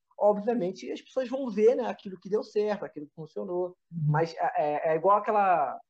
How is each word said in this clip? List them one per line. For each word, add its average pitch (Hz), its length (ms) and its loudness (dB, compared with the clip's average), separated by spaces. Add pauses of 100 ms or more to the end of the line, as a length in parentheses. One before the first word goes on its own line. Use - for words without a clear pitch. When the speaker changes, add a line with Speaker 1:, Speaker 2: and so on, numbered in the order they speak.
(180)
Speaker 1:
obviamente 202 720 0
as - 120 -10
pessoas 262 260 -6
vão 262 220 -6
ver, 214 240 6
né, 254 120 -2
aquilo 202 320 -10
que 190 120 -16
deu 214 120 0
certo, 208 400 -2
aquilo 147 240 -10
que - 80 -20
funcionou. 180 600 -6 (160)
Speaker 2:
Uhum. 165 160 -4
Speaker 1:
Mas 160 300 2
é, 175 180 -2
é, 151 360 0
é 160 40 2
igual 190 220 4
aquela, 185 600 2 (120)